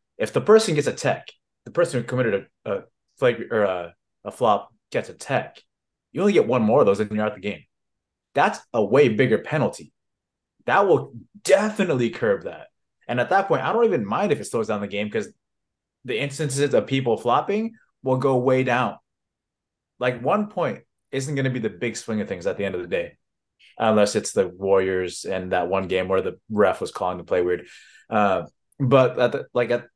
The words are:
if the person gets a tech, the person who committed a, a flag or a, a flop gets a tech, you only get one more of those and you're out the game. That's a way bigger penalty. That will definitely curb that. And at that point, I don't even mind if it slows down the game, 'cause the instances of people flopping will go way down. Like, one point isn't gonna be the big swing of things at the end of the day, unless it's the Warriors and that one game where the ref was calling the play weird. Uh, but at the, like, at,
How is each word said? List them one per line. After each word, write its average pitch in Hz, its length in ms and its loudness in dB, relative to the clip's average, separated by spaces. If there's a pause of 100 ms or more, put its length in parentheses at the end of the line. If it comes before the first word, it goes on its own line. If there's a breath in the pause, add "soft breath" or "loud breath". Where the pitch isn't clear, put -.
(200)
if 107 120 -4
the 135 100 0
person 208 340 4
gets 139 100 0
a 123 80 -2
tech, - 360 -4 (360)
the - 60 -18
person - 280 0
who 110 80 -8
committed 117 400 -2 (160)
a, 107 80 -6
a 98 120 -6 (340)
flag 117 320 0
or 110 140 0
a, 90 320 -2 (300)
a - 60 -10
flop 107 400 0 (200)
gets - 180 -4
a - 60 -18
tech, - 440 -6 (520)
you 135 100 -6
only 202 120 2
get 131 120 4
one 123 160 2
more 113 200 4
of 117 40 6
those 101 140 2
and 104 100 -2
you're 107 160 -2
out 107 80 -4
the - 80 -16
game. 92 240 -10 (720)
That's 175 240 2 (160)
a 110 100 4
way 127 240 6
bigger 107 300 2
penalty. - 520 -4 (760)
That 190 200 4
will 135 280 2 (260)
definitely 185 680 2
curb 98 320 0
that. 80 240 -12 (400)
And 123 120 -2
at 120 120 0
that 190 180 2
point, 131 140 0
I 165 100 -2
don't 233 100 2
even 170 220 0
mind 156 260 -2
if - 80 0
it 104 60 -10
slows 113 220 -4
down 107 120 -2
the 101 80 -6
game, 101 220 -6
'cause 107 180 -4 (760)
the 120 120 -4
instances 139 560 -2
of 110 140 2
people 127 300 0
flopping 196 560 -2 (300 soft breath)
will 131 120 0
go 135 220 2
way 131 260 2
down. 123 360 -2 (1000)
Like, 123 220 -2
one 202 260 0
point 156 360 -6 (280)
isn't 139 240 -6
gonna 131 140 0
be 123 100 -4
the 110 100 -4
big 110 280 -6
swing 107 240 -6
of 101 80 -8
things 92 180 -6
at 95 80 -2
the 101 80 -4
end 95 100 -4
of 90 60 -6
the 87 80 -10
day, 87 300 -6 (600 soft breath)
unless 107 380 2
it's 101 160 -2
the 95 160 2
Warriors 92 800 0
and 92 260 -4
that 87 160 0
one 95 200 -2
game 92 200 0
where 95 140 2
the 92 180 -6 (100)
ref 104 300 2
was 90 120 -6
calling 90 260 -4
the 85 80 -12
play 90 160 0
weird. 90 260 -2 (420 loud breath)
Uh, 98 340 2 (360)
but 131 400 4
at 117 140 2
the, - 200 -8
like, 120 180 0
at, 120 240 -4